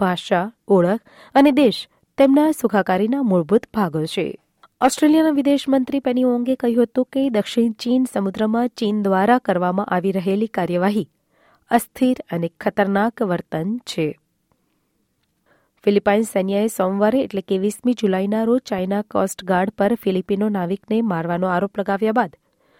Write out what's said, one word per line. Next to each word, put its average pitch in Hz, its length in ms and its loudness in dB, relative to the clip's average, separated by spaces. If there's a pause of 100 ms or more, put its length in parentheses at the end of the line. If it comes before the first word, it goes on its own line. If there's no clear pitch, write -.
ભાષા, 185 520 0 (160)
ઓળખ 190 320 4 (340)
અને 277 180 6
દેશ 254 360 2 (300)
તેમના 277 340 4
સુખાકારીના 214 720 0
મૂળભૂત 185 520 0
ભાગો 160 300 -2
છે. - 340 -6 (420)
ઓસ્ટ્રેલિયાના 311 500 2
વિદેશ 277 380 0
મંત્રી 269 320 0
પેની 254 240 0
વોંગે 240 300 0
કહ્યું 240 300 0
હતું 254 280 -2
કે 269 180 0
દક્ષિણ 226 420 -2
ચીન 254 320 -2
સમુદ્રમાં 220 640 -2
ચીન 208 340 -4
દ્વારા 202 360 2
કરવામાં 180 480 -2
આવી 185 260 -2
રહેલી 190 340 -2
કાર્યવાહી 180 640 -2 (640)
અસ્થિર 254 460 0 (140)
અને 170 200 -4 (100)
ખતરનાક 202 640 0
વર્તન 180 560 -4
છે. - 400 -6 (1700)
ફિલિપાઇન્સ 208 420 2
સૈન્યએ 196 400 0
સોમવારે 208 540 0
એટલે 190 200 -6
કે 190 180 -2
વીસમી 214 360 -2
જુલાઈના 208 500 -2
રોજ 240 160 2
ચાઇના 196 420 -4
કોસ્ટ 190 420 -4
ગાર્ડ 185 260 0
પર 208 240 0
ફિલિપિનો 196 540 -2
નાવિકને 202 540 -2
મારવાનો 175 440 -2
આરોપ 185 320 -2
લગાવ્યા 208 340 -2
બાદ 214 240 -2 (440)